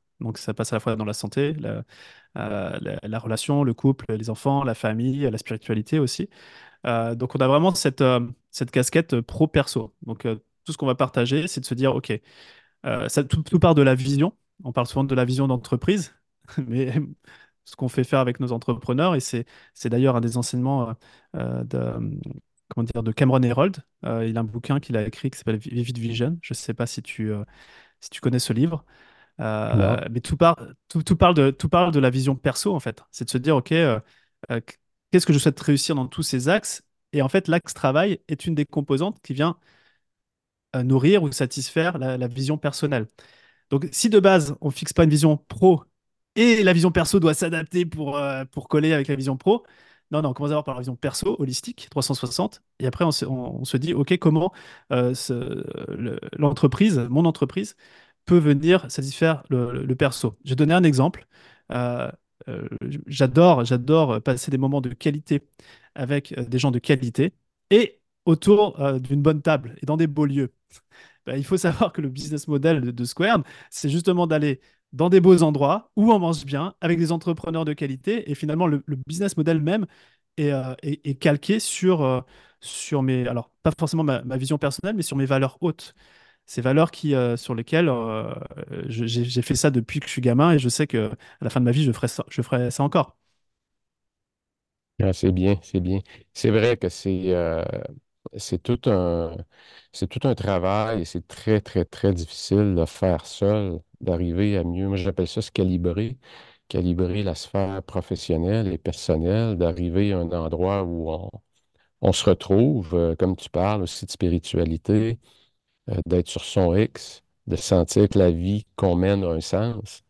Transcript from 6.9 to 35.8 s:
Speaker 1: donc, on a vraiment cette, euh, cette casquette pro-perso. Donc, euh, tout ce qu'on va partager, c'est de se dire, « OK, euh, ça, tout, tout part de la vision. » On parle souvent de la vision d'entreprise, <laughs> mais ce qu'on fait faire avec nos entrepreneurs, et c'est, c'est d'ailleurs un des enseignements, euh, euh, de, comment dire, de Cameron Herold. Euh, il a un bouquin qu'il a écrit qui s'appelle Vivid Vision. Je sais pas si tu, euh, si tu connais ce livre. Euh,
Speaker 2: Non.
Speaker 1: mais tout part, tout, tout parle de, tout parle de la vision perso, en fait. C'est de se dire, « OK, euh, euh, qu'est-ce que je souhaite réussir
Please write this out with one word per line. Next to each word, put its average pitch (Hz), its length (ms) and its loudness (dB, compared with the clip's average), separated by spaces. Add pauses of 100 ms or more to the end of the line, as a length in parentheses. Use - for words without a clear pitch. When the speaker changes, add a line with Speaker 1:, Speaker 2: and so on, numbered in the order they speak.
Speaker 1:
donc, 123 220 -6
on - 40 -2
a 127 80 4
vraiment 165 260 4
cette, 143 260 -2
euh, 127 200 4 (300)
cette - 200 -6
casquette 131 500 2
pro-perso. 135 840 -2
Donc, 113 240 -10
euh, 110 100 -4 (280)
tout 165 80 -10
ce - 60 -12
qu'on 139 80 -4
va 127 80 2
partager, 131 540 0
c'est - 120 -8
de 127 60 -10
se - 80 -6
dire, « 131 220 2
OK, - 160 -6 (720)
euh, 107 220 -4
ça, 147 160 0
tout, 156 180 -2
tout - 160 0
part 170 160 6
de 147 80 6
la 131 120 6
vision. » 139 400 0 (300)
On 123 80 -6
parle 127 140 -2
souvent 139 180 -2
de 135 100 -2
la 127 100 2
vision 131 240 0
d'entreprise, 131 640 -2 (300)
<laughs> 135 240 -8
mais 127 260 -2 (680)
ce - 120 -20
qu'on 131 120 -4
fait 123 160 -2
faire 135 160 2
avec 127 200 -2
nos 123 120 -4
entrepreneurs, 127 640 -2
et 131 40 -2
c'est, 117 240 -6 (300)
c'est - 140 -8
d'ailleurs 123 280 2
un 117 40 0
des 117 160 -2
enseignements, 123 540 -2
euh, 113 40 -10 (420)
euh, 60 280 -6
de, 58 560 -6 (480)
comment 117 160 -4
dire, 117 180 -6
de 113 100 -2
Cameron 131 300 4
Herold. 131 360 2 (260)
Euh, 113 220 -4
il 113 100 -4
a 117 40 -2
un 113 40 -2
bouquin 117 360 -4
qu'il 120 160 -4
a 107 100 -2
écrit 127 240 -6
qui - 80 -12
s'appelle 110 180 -4
Vivid 120 420 -6
Vision. 117 440 -4
Je - 120 -10
sais - 200 -8
pas 120 120 -4
si - 160 -10
tu, 107 300 -6
euh, 104 120 -6 (560)
si - 100 -20
tu - 100 -16
connais 123 180 0
ce 120 140 -2
livre. 147 320 -2 (560)
Euh, 107 560 0
Speaker 2:
Non. - 140 -6
Speaker 1:
mais 120 100 -6
tout - 160 -6
part, 170 200 6 (320)
tout, 160 140 -2
tout 170 140 0
parle 180 180 6
de, 139 160 6
tout 143 180 -4
parle 175 240 4
de 147 60 2
la 131 120 4
vision 131 260 0
perso, 147 380 -2
en 147 60 -4
fait. - 300 -10
C'est - 140 -12
de - 60 -8
se 131 80 -2
dire, « 143 180 2
OK, 127 160 -2
euh, 151 260 4 (520)
euh, 120 100 -4 (500)
qu'est-ce 180 160 4
que 160 60 6
je 143 60 6
souhaite 139 220 2
réussir 147 340 0